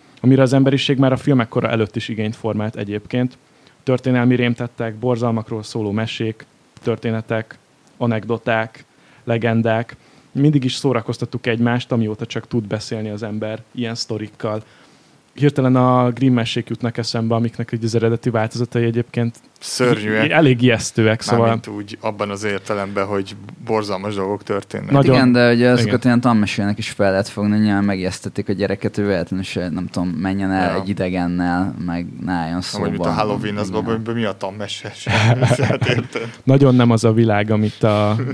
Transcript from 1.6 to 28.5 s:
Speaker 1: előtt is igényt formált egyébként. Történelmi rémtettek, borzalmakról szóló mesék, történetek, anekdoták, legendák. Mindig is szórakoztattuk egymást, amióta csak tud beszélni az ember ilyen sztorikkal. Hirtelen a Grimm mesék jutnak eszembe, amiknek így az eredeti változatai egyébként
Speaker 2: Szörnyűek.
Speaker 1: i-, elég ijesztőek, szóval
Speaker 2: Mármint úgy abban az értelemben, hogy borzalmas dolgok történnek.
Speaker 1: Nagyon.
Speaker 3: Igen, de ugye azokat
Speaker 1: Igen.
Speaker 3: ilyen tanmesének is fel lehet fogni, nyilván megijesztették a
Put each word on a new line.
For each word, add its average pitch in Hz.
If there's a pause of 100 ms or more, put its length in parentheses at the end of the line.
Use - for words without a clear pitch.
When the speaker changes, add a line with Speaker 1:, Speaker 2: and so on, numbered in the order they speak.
Speaker 1:
előtt 110
is 117
igényt 110
formált 107
egyébként. 107 (440)
Történelmi 127
rémtettek, 120
borzalmakról 113
szóló 107
mesék, 110 (360)
történetek, 113 (380)
anekdoták, 113 (400)
legendák. 117 (360)
Mindig 143
is 127
szórakoztattuk 120
egymást, 120
amióta 113
csak -
tud 113
beszélni 107
az 104
ember 107 (120)
ilyen 117
sztorikkal. 107 (720)
Hirtelen 131
a 127
Grimm 123
mesék 113
jutnak 117
eszembe, 113
amiknek 113
így 113
az 113
eredeti 113
változatai 117
egyébként 117 (240)
Speaker 2:
Szörnyűek. 110
Speaker 1:
i-, 160
elég 131
ijesztőek, 113
szóval 117
Speaker 2:
Mármint 113
úgy 104
abban 104
az 101
értelemben, 101
hogy 98 (280)
borzalmas 104
dolgok 98
történnek. 101
Speaker 1:
Nagyon. 131
Speaker 3:
Igen, 127
de 120
ugye 120
azokat 120
Speaker 1:
Igen. 104
Speaker 3:
ilyen 120
tanmesének 104
is 110
fel 101
lehet 95
fogni, 104
nyilván 101
megijesztették 95
a 101